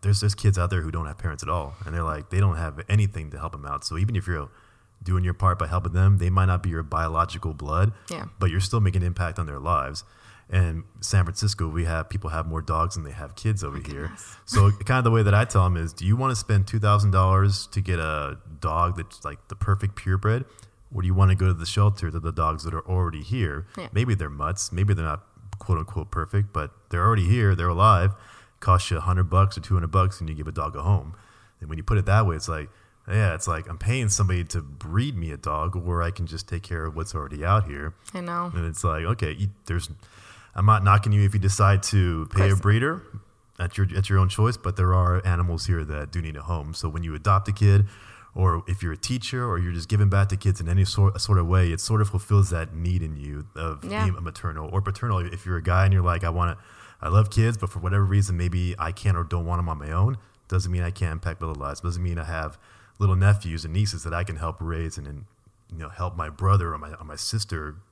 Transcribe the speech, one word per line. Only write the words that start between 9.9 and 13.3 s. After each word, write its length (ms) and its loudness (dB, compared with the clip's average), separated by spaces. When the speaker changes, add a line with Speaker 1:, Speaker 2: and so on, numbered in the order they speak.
Speaker 1:
And 340 2
San 240 2
Francisco, 460 -2
we 160 -2
have, 240 -4
people 200 -6
have 160 -4
more 160 -4
dogs 340 -2
than 100 -6
they 60 -12
have 240 -14